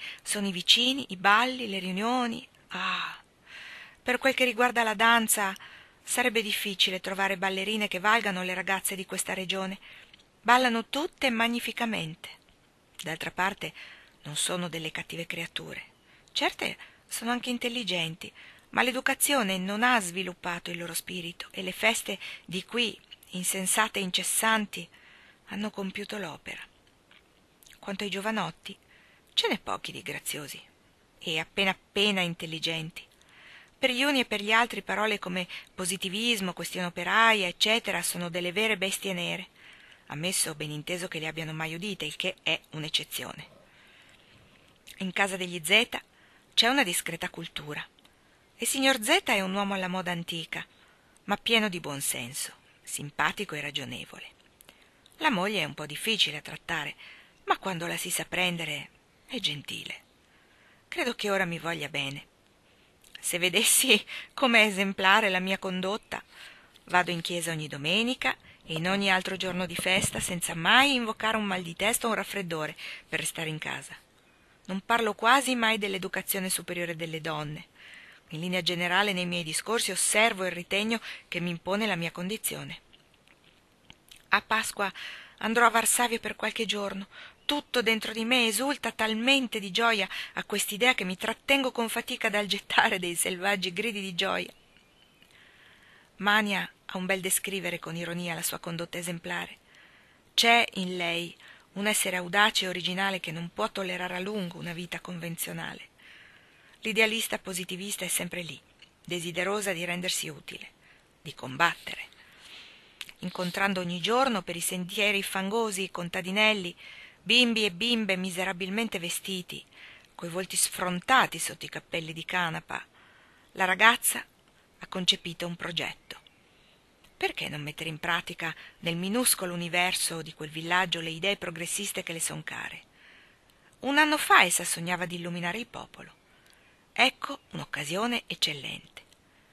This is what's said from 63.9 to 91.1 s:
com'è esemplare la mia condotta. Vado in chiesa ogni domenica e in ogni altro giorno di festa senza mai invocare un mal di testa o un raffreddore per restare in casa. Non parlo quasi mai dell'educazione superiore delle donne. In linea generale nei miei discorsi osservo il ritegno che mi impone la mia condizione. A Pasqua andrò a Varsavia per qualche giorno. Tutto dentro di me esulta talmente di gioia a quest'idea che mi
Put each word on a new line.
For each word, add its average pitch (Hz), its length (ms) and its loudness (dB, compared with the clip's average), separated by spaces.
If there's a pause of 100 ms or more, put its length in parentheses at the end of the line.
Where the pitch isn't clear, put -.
com'è 233 320 6
esemplare 196 640 4
la 185 100 2
mia 190 180 -2
condotta. 190 640 -4 (680)
Vado 175 220 4
in 170 120 -2
chiesa 170 300 -2
ogni 156 180 -4
domenica 202 640 0 (300)
e - 80 -8
in 165 160 0
ogni 196 200 2
altro 185 280 2
giorno 185 280 -2
di 170 120 -6
festa 190 420 2
senza 170 360 -2
mai 240 400 6
invocare 220 420 0
un 214 80 0
mal 185 180 -2
di 170 100 -8
testa 220 320 0
o 233 40 2
un 208 80 2
raffreddore 165 580 -4 (320)
per 160 140 -2
restare 160 260 -4
in 156 120 -4
casa. 139 360 -8 (720)
Non 190 200 -4
parlo 226 280 2
quasi 254 420 6
mai 220 220 4
dell'educazione 190 720 -2
superiore 175 480 -4
delle 160 240 -6
donne. 151 460 -6 (640)
In 160 100 -8
linea 180 200 0
generale 175 520 4
nei 180 120 0
miei 175 180 -2
discorsi 196 480 0
osservo 214 520 4
il 180 80 0
ritegno 202 480 -2 (300)
che 175 100 -4
mi 175 100 0
impone 190 360 -2
la 196 100 0
mia 170 160 -2
condizione. 170 720 -6 (1500)
A 202 140 2
Pasqua 214 500 -2 (460)
andrò 226 280 4
a 226 40 8
Varsavia 226 500 2
per - 160 -8
qualche 220 300 -2
giorno. 196 420 -4 (380)
Tutto 294 360 0
dentro 220 320 2
di 226 100 -2
me 240 240 4
esulta 240 460 0
talmente 226 680 2
di 196 100 -6
gioia 214 380 4 (280)
a 185 100 -4
quest'idea 208 500 2
che - 80 -4
mi 185 140 -4